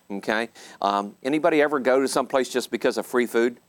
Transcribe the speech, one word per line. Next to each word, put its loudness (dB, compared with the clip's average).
okay? -4
Um, 0
anybody 2
ever 0
go 2
to 2
some -2
place 0
just -4
because -2
of -6
free 0
food? 0